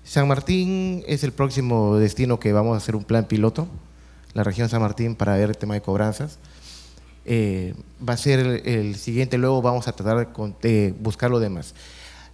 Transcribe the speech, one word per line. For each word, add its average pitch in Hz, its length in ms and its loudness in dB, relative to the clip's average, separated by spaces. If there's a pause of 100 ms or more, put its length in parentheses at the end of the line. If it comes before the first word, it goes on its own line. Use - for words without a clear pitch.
San 143 240 2
Martín 185 800 0
es 147 160 -2
el 135 80 0
próximo 123 640 2
destino 110 440 2
que 107 140 2
vamos 110 220 2
a - 20 0
hacer 107 180 -4
un 104 80 -4
plan 113 220 2
piloto, 110 420 0 (680)
la 110 80 0
región 104 260 -2
San 113 140 0
Martín, 113 320 -2
para 101 200 2
ver 104 140 2
el - 80 -4
tema 104 160 -6
de 104 80 -4
cobranzas. 107 560 -2 (880)
Eh, 98 480 0 (340)
va 120 60 0
a 120 40 -2
ser 139 200 4
el, 127 300 0
el 104 300 0
siguiente, 123 420 -2
luego 131 240 2
vamos 123 240 0
a 120 60 -4
tratar 110 260 0
de 117 80 0
con-, 107 340 -8
de 107 380 2
buscar 110 320 -2
lo 123 80 2
demás, 95 340 -4 (600)